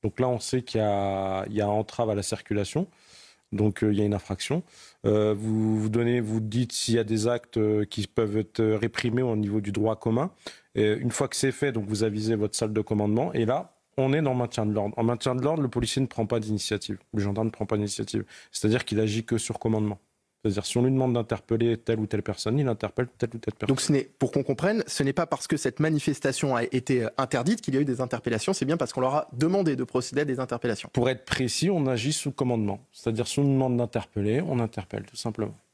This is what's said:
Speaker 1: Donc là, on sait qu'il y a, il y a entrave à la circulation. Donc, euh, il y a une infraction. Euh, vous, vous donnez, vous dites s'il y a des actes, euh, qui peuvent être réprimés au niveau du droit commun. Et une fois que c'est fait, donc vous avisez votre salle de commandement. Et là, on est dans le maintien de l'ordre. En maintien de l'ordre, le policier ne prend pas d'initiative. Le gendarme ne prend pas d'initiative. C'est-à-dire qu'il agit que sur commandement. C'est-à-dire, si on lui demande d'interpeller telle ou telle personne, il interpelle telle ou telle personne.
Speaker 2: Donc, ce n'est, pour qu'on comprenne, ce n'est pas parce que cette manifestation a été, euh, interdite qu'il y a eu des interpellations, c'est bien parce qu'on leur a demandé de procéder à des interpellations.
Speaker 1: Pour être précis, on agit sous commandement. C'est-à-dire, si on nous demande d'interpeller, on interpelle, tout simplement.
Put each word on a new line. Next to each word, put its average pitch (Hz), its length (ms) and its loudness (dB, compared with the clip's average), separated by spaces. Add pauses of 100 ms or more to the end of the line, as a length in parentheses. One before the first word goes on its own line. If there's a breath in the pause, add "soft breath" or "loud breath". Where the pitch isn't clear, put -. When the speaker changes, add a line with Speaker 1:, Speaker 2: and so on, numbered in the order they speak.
Speaker 1:
Donc - 160 -4
là, 127 100 4
on 123 100 0
sait 127 220 -2
qu'il 117 180 -2
y 107 40 2
a, 98 640 0
il - 80 -6
y 107 60 2
a 101 80 2
entrave 107 400 0
à 104 60 2
la 101 80 -2
circulation. 104 640 -2 (640 loud breath)
Donc, 104 320 2
euh, 107 80 4
il 101 80 2
y - 20 4
a 104 40 2
une 104 80 2
infraction. 104 480 -4 (440 loud breath)
Euh, 107 320 4
vous, 110 420 0
vous 107 100 -2
donnez, 120 320 2
vous 110 180 -2
dites 110 320 -2
s'il - 240 -2
y 117 40 4
a 113 40 2
des 107 240 0
actes, 120 300 -2
euh, 107 260 2
qui 104 220 -4
peuvent 107 320 0
être 110 260 0
réprimés 113 600 0
au 117 120 0
niveau 107 240 0
du 104 120 -6
droit 107 240 2
commun. 123 360 0 (440 loud breath)
Et 107 180 4
une 120 180 -2
fois 135 160 0
que - 80 -6
c'est 135 160 2
fait, 139 200 0
donc 110 160 -2
vous 107 160 0
avisez 110 320 0
votre 104 200 -2
salle 107 180 -2
de 107 80 2
commandement. 107 520 0
Et 117 120 2
là, 135 280 -2 (240)
on 135 160 2
est 156 80 2
dans 139 120 2
le 127 40 0
maintien 117 280 -2
de 104 60 0
l'ordre. 104 260 -2
En 117 60 0
maintien 120 300 0
de 127 80 -2
l'ordre, 151 220 0
le 131 40 0
policier 123 340 -2
ne 131 60 0
prend 110 200 -2
pas 117 120 0
d'initiative. 104 600 -4 (140)
Le 107 80 0
gendarme 101 260 -2
ne 110 40 -2
prend 107 140 -6
pas 110 100 -2
d'initiative. 104 480 -2 (280 loud breath)
C'est-à-dire 110 340 0
qu'il 107 140 0
agit 110 260 0
que 117 120 0
sur - 200 -4
commandement. 107 420 0 (420)
C'est-à-dire, 101 240 -2
si - 120 -2
on 120 60 4
lui 131 80 4
demande 131 200 2
d'interpeller 117 640 0
telle 113 240 -2
ou 107 60 0
telle 101 180 -2
personne, 110 360 -2
il 143 100 2
interpelle 113 380 -2 (100)
telle 117 160 -2
ou 117 60 -8
telle 110 160 -6
personne. 131 200 0
Speaker 2:
Donc, - 60 -4
ce - 100 0
n'est, 139 120 4
pour - 280 -2
qu'on 139 120 2
comprenne, 190 440 0
ce - 160 -2
n'est 139 80 2
pas 165 140 0
parce - 220 -4
que 160 100 0
cette - 240 -2
manifestation 147 760 0
a 117 80 2
été, 123 400 0
euh, 113 140 -2
interdite 135 420 0
qu'il 135 160 -2
y - 20 4
a 139 40 4
eu 151 40 2
des 127 140 -2
interpellations, 120 540 -2
c'est - 100 -2
bien 147 140 0
parce 131 160 -2
qu'on 131 80 -2
leur 131 140 2
a 151 180 0
demandé 160 420 2
de 127 80 -2
procéder 127 380 -2
à 151 40 2
des 131 140 -2
interpellations. 120 540 -2
Speaker 1:
Pour 123 160 4
être 127 160 -4
précis, 131 440 0
on 165 180 2
agit 131 260 0
sous - 180 -4
commandement. 113 480 0 (140)
C'est-à-dire, 113 340 -2
si - 120 -2
on 143 40 4
nous 139 80 4
demande 131 240 4
d'interpeller, 117 640 0
on 151 200 -2
interpelle, 107 440 -6
tout - 140 -18
simplement. 107 400 -6 (160)